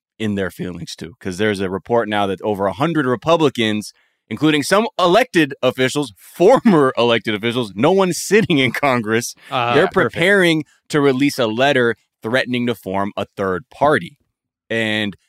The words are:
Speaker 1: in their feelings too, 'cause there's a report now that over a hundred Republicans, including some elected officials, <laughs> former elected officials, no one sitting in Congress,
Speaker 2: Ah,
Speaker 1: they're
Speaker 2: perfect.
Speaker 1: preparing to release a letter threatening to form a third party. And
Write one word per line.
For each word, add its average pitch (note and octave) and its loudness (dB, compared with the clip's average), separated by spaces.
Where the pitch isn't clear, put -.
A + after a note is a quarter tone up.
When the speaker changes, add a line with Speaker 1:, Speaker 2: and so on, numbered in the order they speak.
Speaker 1:
in G#2 -2
their F#2+ -4
feelings F2 -12
too, - -16
'cause F#2 -8
there's G#2 0
a F#2+ -4
report G#2 -2
now G#2 0
that F#2+ -6
over G2+ -2
a F#2 -2
hundred D3 -2
Republicans, B2 0
including D3 0
some G#3 0
elected F3 2
officials, C3 -2
<laughs> - -20
former F3+ 4
elected A2+ 0
officials, A2+ -4
no C3 2
one F#3+ 2
sitting F#3 2
in C3 2
Congress, A#2+ -2
Speaker 2:
Ah, A#2+ -2
Speaker 1:
they're D#3+ 4
Speaker 2:
perfect. F3 -2
Speaker 1:
preparing F3 2
to D3+ 0
release C#3 0
a A#2+ 0
letter A#2+ 0
threatening B2 -2
to A#2+ -2
form G2 -4
a G2+ -4
third F#2 -4
party. B2+ -2
And G#2+ -4